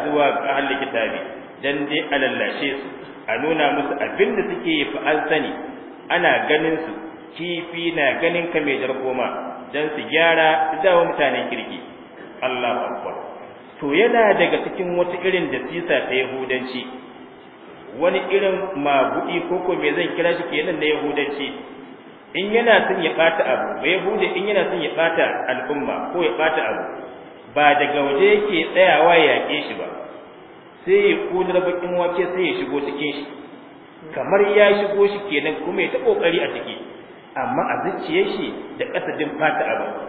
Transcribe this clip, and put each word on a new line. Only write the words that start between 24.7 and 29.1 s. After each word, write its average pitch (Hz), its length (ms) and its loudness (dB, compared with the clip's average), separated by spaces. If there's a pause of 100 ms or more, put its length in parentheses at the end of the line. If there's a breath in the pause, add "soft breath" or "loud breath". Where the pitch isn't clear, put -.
ya 147 120 -2
ɓata 165 340 2 (200)
al'umma 131 680 -4
ko 175 80 -2
ya 165 120 2
ɓata 160 280 0
abu, - 240 -2 (680)
ba 147 260 6
daga 147 260 0
waje 139 260 4
yake 202 380 4
tsayawa 170 500 6